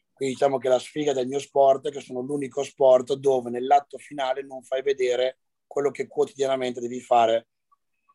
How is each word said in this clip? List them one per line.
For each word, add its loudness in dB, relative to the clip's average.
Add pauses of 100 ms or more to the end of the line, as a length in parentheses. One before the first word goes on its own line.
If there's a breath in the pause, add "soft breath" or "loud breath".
(100)
Quindi -6
diciamo 0
che -4
la 4
sfiga -4
del -2
mio -6
sport 2
è -4
che -12
sono -10
l'unico -6
sport 4
dove 0
nell'atto 0
finale -6
non -16
fai -6
vedere -2 (260)
quello -2
che -8
quotidianamente -2
devi -8
fare 2 (680)